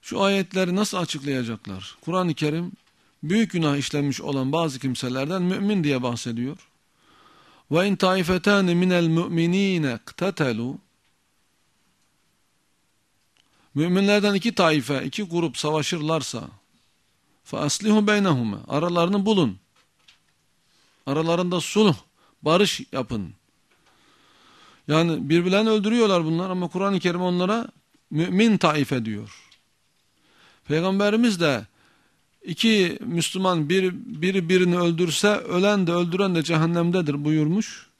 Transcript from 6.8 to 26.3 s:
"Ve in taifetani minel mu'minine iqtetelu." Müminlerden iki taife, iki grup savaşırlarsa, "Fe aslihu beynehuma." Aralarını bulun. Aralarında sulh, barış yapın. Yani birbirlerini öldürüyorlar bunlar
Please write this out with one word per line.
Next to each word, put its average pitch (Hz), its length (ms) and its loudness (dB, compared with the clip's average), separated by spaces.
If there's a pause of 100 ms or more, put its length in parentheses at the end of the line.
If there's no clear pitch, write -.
"Ve 175 160 2
in 196 80 0
taifetani 185 800 2
minel 175 320 4
mu'minine 170 960 0
iqtetelu." 135 760 -4 (3000)
Müminlerden 196 580 2
iki 196 220 0
taife, 147 500 0
iki 170 180 -6
grup 165 340 -4
savaşırlarsa, 151 880 -4 (960)
"Fe - 140 -10
aslihu 208 500 2
beynehuma." 147 600 0
Aralarını 175 580 0
bulun. 170 320 2 (1500)
Aralarında 165 560 0
sulh, 208 340 4 (460)
barış 170 400 2 (100)
yapın. 117 420 -6 (1500)
Yani 160 420 0
birbirlerini 180 400 2
öldürüyorlar 214 560 2
bunlar 165 240 -2